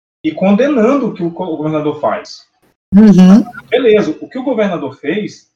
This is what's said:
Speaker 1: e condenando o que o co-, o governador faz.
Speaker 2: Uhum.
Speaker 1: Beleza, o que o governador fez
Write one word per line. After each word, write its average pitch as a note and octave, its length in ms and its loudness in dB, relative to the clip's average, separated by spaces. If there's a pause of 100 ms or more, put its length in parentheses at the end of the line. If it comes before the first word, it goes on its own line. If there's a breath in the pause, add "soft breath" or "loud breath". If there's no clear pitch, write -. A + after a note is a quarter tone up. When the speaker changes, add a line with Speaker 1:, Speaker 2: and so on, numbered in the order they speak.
(260)
Speaker 1:
e D#3 60 -4
condenando A#3 760 0
o - 40 -12
que - 80 -12
o E3+ 80 -6
co-, - 160 -12
o D#3 120 -8
governador D3+ 440 -6
faz. G2+ 380 -8 (560)
Speaker 2:
Uhum. G3 500 6 (240)
Speaker 1:
Beleza, G#3 500 0
o D3+ 80 -16
que - 120 -14
o B3+ 40 -12
governador F#3+ 540 -6
fez E3+ 580 -10